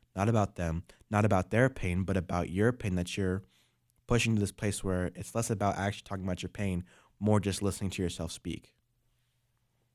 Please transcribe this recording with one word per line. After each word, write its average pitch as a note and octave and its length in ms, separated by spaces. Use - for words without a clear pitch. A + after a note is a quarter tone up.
not G2+ 140
about G#2+ 260
them, E2+ 280
not G#2+ 160
about G2 240
their B2+ 200
pain, F#2 340
but F#2+ 140
about F2 320
your G#2 220
pain G#2 240
that F2+ 220
you're F#2+ 260
pushing A#2 280
to G#2 40
this G2+ 120
place - 320
where F2+ 320
it's - 180
less A#2 160
about G2+ 280
actually G2+ 260
talking F#2+ 220
about F2+ 180
your F2+ 60
pain, F#2 360
more G#2+ 200
just F#2+ 220
listening G2 280
to F#2 140
yourself E2+ 280
speak. - 440